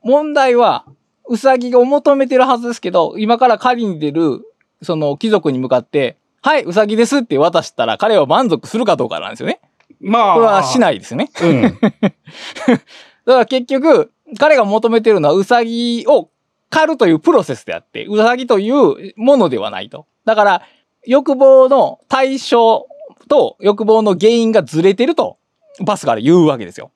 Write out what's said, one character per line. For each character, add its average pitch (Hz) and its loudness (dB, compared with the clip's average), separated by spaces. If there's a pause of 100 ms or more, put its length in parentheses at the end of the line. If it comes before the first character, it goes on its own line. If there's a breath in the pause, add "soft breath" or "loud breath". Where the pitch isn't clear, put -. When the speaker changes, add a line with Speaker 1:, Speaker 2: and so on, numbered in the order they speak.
Speaker 1:
問 294 0
題 269 0
は、 202 0 (420)
ウ 240 -4
サ 262 2
ギ 247 -6
を 247 6
求 285 2
め 269 -2
て 254 0
る 254 4
は 254 0
ず 240 -8
で 240 -6
す - -20
け 180 -8
ど、 170 -2
今 220 0
か 254 2
ら 220 2
狩 247 -2
り 214 -4
に 170 -8
出 147 -4
る、 151 -2 (400)
そ 170 -6
の 143 -4
貴 220 -4
族 180 0
に 127 -4
向 127 -6
か 123 0
っ 117 -6
て、 135 -4 (240)
「は 294 0
い、 - -6
ウ 170 -10
サ 208 2
ギ 214 -4
で 226 2
す」 277 -2
っ 240 -4
て 143 -4
渡 165 0
し - -16
た 117 -4
ら 110 -4
彼 214 0
は 139 0
満 208 0
足 143 -4
す 220 -8
る 233 -4
か 180 0
ど 123 -4
う - -10
か 80 -8
な 90 -10
ん 113 -12
で 110 -16
す - -20
よ - -6
ね。 311 -8 (400)
Speaker 2:
ま 202 0
あ。 - 2
Speaker 1:
こ 233 2
れ 226 4
は 196 2
し 139 -4
な 190 2
い 101 -6
で - -20
す - -16
よ 120 -8
ね。 226 -6 (100)
Speaker 2:
う 170 -2
ん。 147 2 (120)
<laughs> - -8
Speaker 1:
だ 220 0
か - -6 (420 soft breath)
ら 247 4
結 262 -4
局、 269 0 (260)
彼 302 2
が 226 2
求 220 -2
め 226 0
て 226 2
る 196 2
の 147 0
は 156 2
ウ 190 0
サ 240 0
ギ 233 -6
を 240 0 (400)
狩 320 0
る 277 -4
と 220 2
い 165 4
う 156 0
プ 330 2
ロ 233 4
セ 139 -8
ス - -20
で 87 -10
あ 82 -8
っ - -18
て、 - -14
ウ 208 -6
サ 233 0
ギ 254 -10
と 226 0
い 208 -4
う 196 0
も 262 2
の 185 2
で 123 -4
は 104 -6
な 95 -10
い 98 -16
と。 - -20 (200)
だ 220 0
か 208 2
ら、 196 2 (460 soft breath)
欲 269 0
望 262 6
の 262 0 (100)
対 269 -2
象 226 0 (400)
と 233 0
欲 208 -2
望 220 4
の 208 0
原 180 2
因 233 0
が 214 2
ず 151 -4
れ 196 4
て 226 0
る 320 -2
と、 - -6 (480)
パ 202 -2
ス - -12
カ 123 0
ル 110 -4
言 156 2
う 170 4
わ 139 0
け 101 -12
で 85 -18
す - -20
よ。 - -20